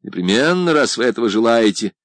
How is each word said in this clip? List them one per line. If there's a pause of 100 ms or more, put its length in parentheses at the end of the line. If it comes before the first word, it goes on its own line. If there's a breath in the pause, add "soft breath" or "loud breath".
«Непременно,
раз
вы
этого
желаете», — (100)